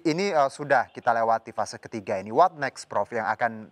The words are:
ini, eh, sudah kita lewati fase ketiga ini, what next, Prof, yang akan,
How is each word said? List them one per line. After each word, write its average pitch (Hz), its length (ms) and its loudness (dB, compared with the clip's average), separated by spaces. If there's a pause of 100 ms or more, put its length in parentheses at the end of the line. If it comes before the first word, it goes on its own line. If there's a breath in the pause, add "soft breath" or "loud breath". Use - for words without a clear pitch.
ini, 185 240 0
eh, 147 160 4
sudah 139 400 0
kita 120 240 -2
lewati 113 400 0
fase - 240 -6
ketiga 104 400 -6
ini, 98 160 -6
what 170 240 4
next, 139 320 -8
Prof, 104 240 -2
yang 110 160 -2
akan, 110 440 -2